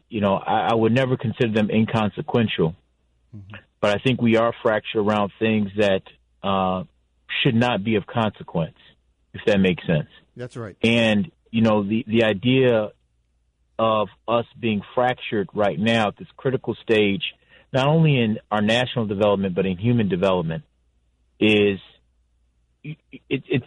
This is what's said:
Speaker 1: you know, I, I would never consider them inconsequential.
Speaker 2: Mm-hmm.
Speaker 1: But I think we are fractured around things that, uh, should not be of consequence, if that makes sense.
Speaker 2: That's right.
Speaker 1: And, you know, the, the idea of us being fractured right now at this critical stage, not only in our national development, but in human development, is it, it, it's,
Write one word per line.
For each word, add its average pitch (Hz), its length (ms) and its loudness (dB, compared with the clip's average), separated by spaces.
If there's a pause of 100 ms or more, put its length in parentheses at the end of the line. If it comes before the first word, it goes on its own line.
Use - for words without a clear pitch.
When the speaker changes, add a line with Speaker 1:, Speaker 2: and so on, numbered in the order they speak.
Speaker 1:
you 110 120 -6
know, 98 140 2
I, 104 360 0
I 117 40 2
would 113 180 2
never 131 240 0
consider 113 360 -2
them 107 180 2
inconsequential. 107 1040 0 (640)
Speaker 2:
Mm-hmm. 101 200 -20 (240)
Speaker 1:
But 104 160 2
I 104 60 -8
think 127 180 0
we 113 160 4
are 117 160 2 (100)
fractured 110 380 0
around 104 380 0
things 107 400 0
that, 98 240 2 (400)
uh, 92 420 -2 (580)
should 135 120 0
not 117 300 0
be 110 120 0
of 92 100 -4
consequence, - 720 -4 (560)
if - 120 -14
that 101 140 4
makes 92 260 0
sense. 147 220 0 (260)
Speaker 2:
That's 123 220 -14
right. 113 260 -12
Speaker 1:
And, 110 480 2 (200)
you 113 100 -2
know, 107 260 2
the, 110 220 -2
the 113 160 2
idea 113 680 2 (840)
of 110 300 0 (180)
us 117 200 0 (120)
being 110 220 -2 (140)
fractured 123 580 -2
right 101 260 -2
now 110 300 2
at - 80 -6
this 90 100 -16 (120)
critical 123 440 -4
stage, 104 400 2 (480)
not 135 160 0
only 151 320 4
in 110 200 0 (120)
our 107 120 0
national 117 440 0
development, 98 480 0
but 95 120 0
in 92 100 -2
human 113 320 0
development, 87 560 -2 (760)
is 104 400 2 (1040)
it, 151 140 -14 (160)
it, - 340 -8
it's, - 200 -2